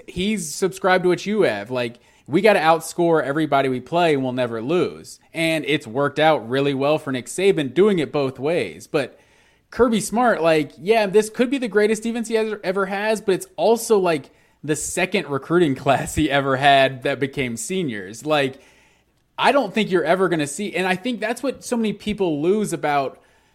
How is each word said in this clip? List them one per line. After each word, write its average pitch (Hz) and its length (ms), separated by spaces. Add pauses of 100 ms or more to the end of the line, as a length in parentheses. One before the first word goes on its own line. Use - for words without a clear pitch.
he's 185 480
subscribed 185 500
to 180 40
what 175 160
you 208 180
have. 110 280
Like, 123 280 (280)
"We 156 140
gotta 202 200
outscore 165 600
everybody 139 460
we 127 120
play 165 340
and 135 80
we'll 127 100
never 120 300
lose." 117 580 (140)
And 160 320
it's 151 200
worked 139 320
out 147 300
really 139 260
well 139 240
for 147 140
Nick 123 140
Saban 160 480
doing 196 240
it 135 140
both 135 260
ways. 123 480
But 139 320 (520)
Kirby 220 300
Smart, 214 420
like, 160 360
yeah, 208 280
this 208 220
could 240 220
be 254 80
the 240 100
greatest 214 340
defense 226 260
he 226 80
ever, 220 280
ever 190 220
has, 202 340
but 202 140
it's 175 120 (100)
also, 220 420
like, 170 320 (340)
the 147 120
second 180 520
recruiting 143 460
<laughs> - 80
class 127 320
he 151 160
ever 135 260
had 135 460
that 139 180
became 135 360
seniors. 113 680
Like, 143 380 (760)
I 185 140
don't 247 200
think 202 180
you're 175 140
ever 175 240
gonna 160 180
see, 196 280
and 180 120
I 185 100
think 226 240
that's 220 220
what 254 220
so 247 120
many 220 160
people 190 500
lose 190 300
about 143 500 (320)